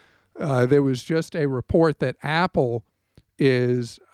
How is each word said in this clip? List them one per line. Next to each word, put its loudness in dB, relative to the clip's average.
Uh, 0
there 4
was -2
just -4
a -2
report 0
that -4
Apple -2
is, 0